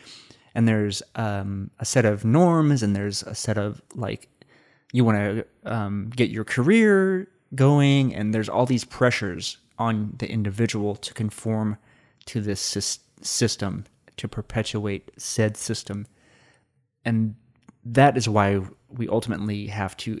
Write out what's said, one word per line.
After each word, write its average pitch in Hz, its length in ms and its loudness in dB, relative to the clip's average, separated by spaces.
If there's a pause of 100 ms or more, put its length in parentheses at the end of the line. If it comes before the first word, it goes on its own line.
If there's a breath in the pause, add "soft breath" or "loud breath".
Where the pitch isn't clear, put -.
(560 loud breath)
and 113 120 4
there's, 104 360 0 (120)
um, 98 540 -4 (100)
a 117 60 -6
set 120 200 2
of 104 180 2
norms 151 600 4
and 101 120 2
there's 101 280 -4
a 107 120 -10
set 107 220 -2
of, 104 240 -4 (140)
like, 110 340 -8 (600 soft breath)
you 123 120 4
wanna, 104 400 2 (220)
um, 104 500 -4
get 123 140 2
your 107 160 -6
career 190 800 4 (280)
going 139 600 4
and 107 180 -2
there's 110 160 -2
all 123 160 2
these 120 200 0
pressures - 720 -2 (200)
on 110 420 -2
the - 100 -6
individual 104 640 -2
to - 180 -12
conform 110 640 -4 (480 soft breath)
to - 140 -6
this 101 220 -4 (140)
sys-, - 240 -6 (220)
system, 104 640 -2 (300)
to - 120 -10
perpetuate 107 920 -6
said 107 400 -2
system. 104 480 -8 (1000 soft breath)
And 110 320 0 (480)
that 131 320 6
is 113 140 0
why 101 320 4 (280)
we 120 200 -8
ultimately 104 580 -2
have 101 300 -6
to 110 240 -8